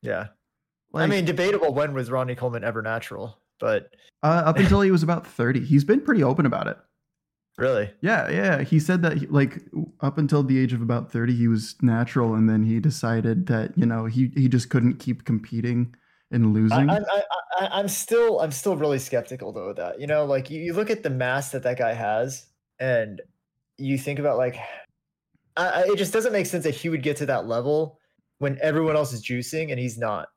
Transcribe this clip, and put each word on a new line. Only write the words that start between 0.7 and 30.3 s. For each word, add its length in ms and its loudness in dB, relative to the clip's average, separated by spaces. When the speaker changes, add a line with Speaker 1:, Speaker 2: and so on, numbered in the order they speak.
Speaker 2:
Like 100 0
Speaker 1:
I 40 2
mean, 180 2
debatable 480 0
when 200 -2
was 180 -6
Ronnie 240 -2
Coleman 280 -6
ever 180 -4
natural, 560 -8
but 300 -2
Speaker 2:
Uh, 220 2
up 120 2
until 240 6
he 100 6
was 120 4
about 240 -2
thirty. 320 0
He's 240 4
been 180 4
pretty 220 2
open 220 2
about 220 -2
it. 100 -8
Speaker 1:
Really? 320 0
Speaker 2:
Yeah, 280 0
yeah. 340 0
He 180 4
said 220 2
that, 140 0
he, 100 -4
like, 440 0
w-, 180 -6
up 160 -2
until 260 2
the 160 2
age 140 2
of 80 -2
about 300 -2
thirty, 240 0
he 120 2
was 340 0
natural, 540 2
and 140 4
then 140 4
he 180 2
decided 680 0
that, 300 0
you 80 4
know, 220 0
he, 280 2
he 140 4
just 200 2
couldn't 300 4
keep 240 -6
competing 720 -2
and 220 4
losing. 360 4
Speaker 1:
I, 80 4
I, 20 2
I, 120 2
I, 200 -2
I'm 80 -2
still, 540 2
I'm 100 0
still 240 -2
really 240 0
skeptical, 540 -6
though, 160 -8
of 80 -10
that. 240 -8
You 60 -10
know, 180 2
like, 240 -2
you, 120 -8
you 120 -6
look 160 -2
at 140 -2
the 60 -2
mass 420 -2
that 120 -6
that 140 -2
guy 160 0
has, 520 -4
and 420 -2
you 200 -2
think 220 -6
about, 180 0
like, 200 -2
I, 120 0
I, 160 0
it 140 2
just 140 -2
doesn't 220 0
make 140 0
sense 180 -4
that 100 -2
he 140 -6
would 140 -4
get 140 0
to 100 -4
that 200 -2
level 520 -2
when 220 -4
everyone 360 2
else 160 0
is 100 -10
juicing 480 -6
and 80 -6
he's 180 -6
not. 400 -4